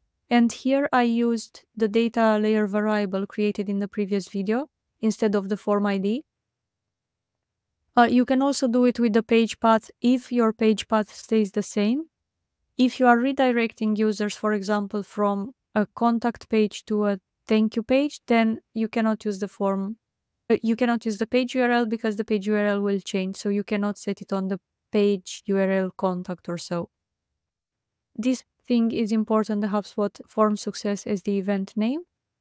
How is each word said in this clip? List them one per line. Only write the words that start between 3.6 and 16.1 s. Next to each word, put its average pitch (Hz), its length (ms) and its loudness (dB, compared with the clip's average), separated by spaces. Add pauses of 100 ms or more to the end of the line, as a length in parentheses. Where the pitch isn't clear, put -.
in 202 100 -2
the 202 80 -4
previous 196 400 -2
video 214 400 -2 (320)
instead 214 360 0
of 196 120 -2
the 208 80 -4
form 208 300 0
I 202 120 0
D. 208 280 -2 (1700)
Uh, 240 140 6
you 240 140 4
can 262 160 2
also 277 260 0
do 247 160 2
it 247 160 2
with 233 140 2
the 226 100 2
page 226 380 2
path 226 280 2 (120)
if 247 280 0
your 233 220 2
page 220 380 2
path 214 260 -2
stays 214 380 -2
the 208 100 -2
same. 233 440 -2 (680)
If 247 220 2
you 254 80 4
are 240 100 8
redirecting 233 800 0
users, 208 380 -2
for 214 160 -2
example, 208 500 -2
from 202 520 -4 (200)
a 214 220 0
contact 233 540 -2